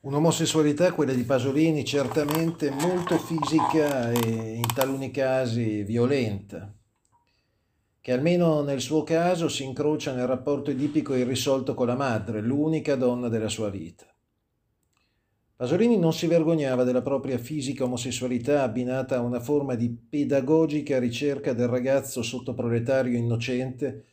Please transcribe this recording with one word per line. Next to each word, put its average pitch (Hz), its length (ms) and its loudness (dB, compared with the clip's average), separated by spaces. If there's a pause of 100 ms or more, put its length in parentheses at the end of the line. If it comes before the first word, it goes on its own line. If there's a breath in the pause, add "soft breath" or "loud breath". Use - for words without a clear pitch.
Un'omosessualità, 156 920 2
quella 135 180 0
di 123 120 0
Pasolini, 139 600 2
certamente 147 880 0
molto 170 460 0
fisica 151 920 0
e 113 420 -2
in 117 200 -2
taluni 135 380 -2
casi 120 720 0
violenta, 107 920 -2 (1300)
che 127 140 -2
almeno 160 480 4
nel 139 180 0
suo 151 240 0
caso 165 460 2
si - 160 -4
incrocia 147 480 -2
nel 123 120 -2
rapporto 143 460 -2
edipico 143 440 0
irrisolto 127 580 0
con 120 140 0
la 120 100 0
madre, 113 440 -2
l'unica 147 540 0
donna 123 320 0
della 110 220 -2
sua 104 200 -4
vita. 90 360 -12 (1500)
Pasolini 196 440 2
non 165 160 4
si 170 140 -2
vergognava 156 580 2
della 123 160 2
propria 135 360 -2
fisica 135 460 -6
omosessualità 123 800 -2
abbinata 127 540 -2
a 123 40 0
una 120 200 -2
forma 139 340 0
di 120 140 0
pedagogica 143 1080 0
ricerca 127 540 -2
del 120 160 0
ragazzo 127 540 0
sottoproletario 120 960 -2
innocente 123 960 -2